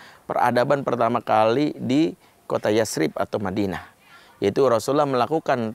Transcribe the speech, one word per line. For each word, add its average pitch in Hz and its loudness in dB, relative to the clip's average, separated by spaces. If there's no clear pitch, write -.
peradaban 123 2
pertama 120 0
kali 113 2
di 131 0
kota 113 -2
Yasrib 110 0
atau - -4
Madinah. 98 -4
Yaitu 110 2
Rasulullah 135 2
melakukan 127 -2